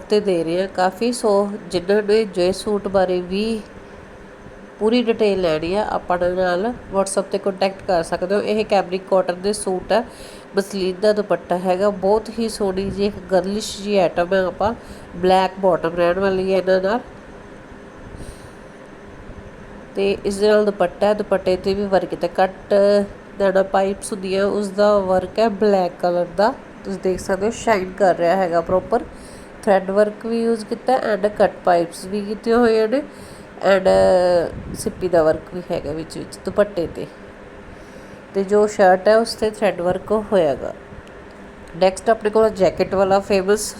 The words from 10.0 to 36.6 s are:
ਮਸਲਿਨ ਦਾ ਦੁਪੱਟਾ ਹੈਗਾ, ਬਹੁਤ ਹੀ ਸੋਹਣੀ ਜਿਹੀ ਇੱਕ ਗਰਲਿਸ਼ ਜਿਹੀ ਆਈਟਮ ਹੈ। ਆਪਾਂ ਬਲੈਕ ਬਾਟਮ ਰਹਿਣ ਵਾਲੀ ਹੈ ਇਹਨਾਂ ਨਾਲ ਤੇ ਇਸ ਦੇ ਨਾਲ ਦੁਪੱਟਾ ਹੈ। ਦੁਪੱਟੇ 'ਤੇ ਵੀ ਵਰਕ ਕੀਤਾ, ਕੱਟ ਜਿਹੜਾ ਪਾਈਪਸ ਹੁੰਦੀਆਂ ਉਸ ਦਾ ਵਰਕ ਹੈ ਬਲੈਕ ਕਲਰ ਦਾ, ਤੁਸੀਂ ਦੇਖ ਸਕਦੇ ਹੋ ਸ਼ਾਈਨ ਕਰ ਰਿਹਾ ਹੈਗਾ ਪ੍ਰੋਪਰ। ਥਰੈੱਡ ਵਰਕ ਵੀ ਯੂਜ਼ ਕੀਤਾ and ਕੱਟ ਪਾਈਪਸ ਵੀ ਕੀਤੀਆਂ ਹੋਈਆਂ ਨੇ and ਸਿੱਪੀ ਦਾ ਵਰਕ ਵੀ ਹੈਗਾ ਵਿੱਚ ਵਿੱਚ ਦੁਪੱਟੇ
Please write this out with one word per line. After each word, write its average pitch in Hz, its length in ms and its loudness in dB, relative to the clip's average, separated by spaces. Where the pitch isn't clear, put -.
ਮਸਲਿਨ 190 440 -2
ਦਾ - 120 4
ਦੁਪੱਟਾ 180 460 -2
ਹੈਗਾ, 185 320 0
ਬਹੁਤ 196 480 0
ਹੀ 226 100 0
ਸੋਹਣੀ 196 420 -2
ਜਿਹੀ 196 160 -2
ਇੱਕ 202 100 -4
ਗਰਲਿਸ਼ 196 520 -2
ਜਿਹੀ 202 160 0
ਆਈਟਮ 175 360 0
ਹੈ। 190 100 2
ਆਪਾਂ 185 280 -2
ਬਲੈਕ 185 440 2
ਬਾਟਮ 165 340 2
ਰਹਿਣ 175 240 2
ਵਾਲੀ 190 340 0
ਹੈ 190 60 2
ਇਹਨਾਂ 185 220 2
ਨਾਲ 202 200 -2
ਤੇ 196 300 0
ਇਸ 202 120 -2
ਦੇ 208 120 2
ਨਾਲ 214 160 6
ਦੁਪੱਟਾ 202 420 0
ਹੈ। 208 80 4
ਦੁਪੱਟੇ 190 420 0
'ਤੇ 190 180 -2
ਵੀ 202 120 -4
ਵਰਕ 180 220 0
ਕੀਤਾ, - 180 -4
ਕੱਟ 190 480 -2
ਜਿਹੜਾ 190 240 2
ਪਾਈਪਸ 196 500 -2
ਹੁੰਦੀਆਂ 190 320 -2
ਉਸ 202 240 -2
ਦਾ 208 300 4
ਵਰਕ 185 400 0
ਹੈ 220 100 4
ਬਲੈਕ 196 440 2
ਕਲਰ 175 240 0
ਦਾ, 214 160 4
ਤੁਸੀਂ 196 180 -8
ਦੇਖ 185 180 -2
ਸਕਦੇ 196 260 -2
ਹੋ 233 40 0
ਸ਼ਾਈਨ 202 420 -2
ਕਰ 185 240 4
ਰਿਹਾ 170 200 2
ਹੈਗਾ 170 240 0
ਪ੍ਰੋਪਰ। 185 440 0
ਥਰੈੱਡ 190 280 2
ਵਰਕ 208 360 2
ਵੀ 226 160 -2
ਯੂਜ਼ 226 220 0
ਕੀਤਾ 247 320 0
and 196 160 0
ਕੱਟ 185 140 4
ਪਾਈਪਸ 175 420 2
ਵੀ 202 140 -4
ਕੀਤੀਆਂ 214 380 0
ਹੋਈਆਂ 220 300 4
ਨੇ 262 140 0
and 190 200 4
ਸਿੱਪੀ - 340 -4
ਦਾ 170 140 4
ਵਰਕ 160 320 0
ਵੀ 180 160 -8
ਹੈਗਾ 147 220 -6
ਵਿੱਚ 160 260 -10
ਵਿੱਚ - 260 -12
ਦੁਪੱਟੇ 202 420 0